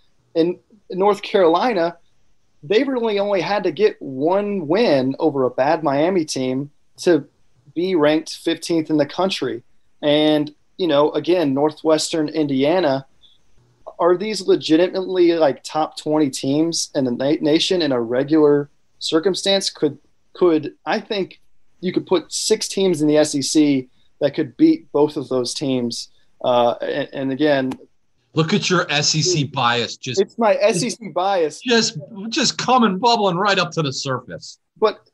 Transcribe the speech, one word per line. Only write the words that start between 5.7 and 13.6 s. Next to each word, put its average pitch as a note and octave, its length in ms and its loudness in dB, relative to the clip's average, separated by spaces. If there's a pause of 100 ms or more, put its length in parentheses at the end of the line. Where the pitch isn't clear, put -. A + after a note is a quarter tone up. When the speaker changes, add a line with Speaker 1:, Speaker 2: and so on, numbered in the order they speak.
Speaker 1:
Miami D#3 420 0
team C3 460 -4 (280)
to D#3 280 2 (480)
be F#3 200 -4
ranked D#3 420 0
fifteenth E3 520 -4
in D#3 100 0
the D3 80 2
country. C#3 560 -4 (380)
And, D3+ 540 2 (220)
you F#3 100 -4
know, D3+ 260 2
again, D3+ 420 0
Northwestern, D3+ 760 0
Indiana, C#3+ 760 0 (920)